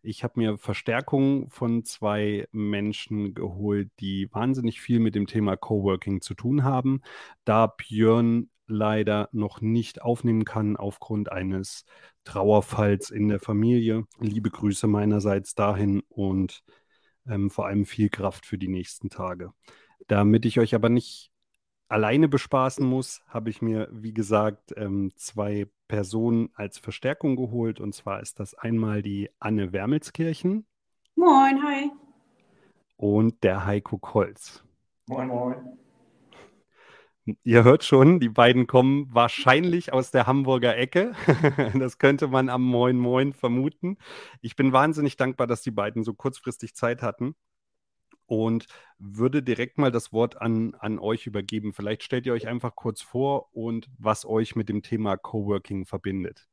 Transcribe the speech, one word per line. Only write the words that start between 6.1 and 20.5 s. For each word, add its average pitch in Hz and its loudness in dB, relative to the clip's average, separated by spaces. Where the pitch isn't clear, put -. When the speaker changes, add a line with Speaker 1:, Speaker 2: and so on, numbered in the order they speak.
Speaker 1:
zu - -10
tun 135 0
haben. 135 0
Da 110 4
Björn 113 2
leider 107 0
noch 104 -4
nicht 113 -2
aufnehmen 117 0
kann 107 -2
aufgrund 104 -6
eines 95 -6
Trauerfalls 101 2
in 104 -2
der 104 0
Familie. 113 0
Liebe 107 -4
Grüße 104 -2
meinerseits 104 0
dahin 101 0
und, 95 -4
ähm, 101 -2
vor 101 -6
allem 98 0
viel 104 0
Kraft - -4
für 98 -8
die 92 -6
nächsten 92 -8
Tage. 90 -10
Damit 104 4
ich 120 2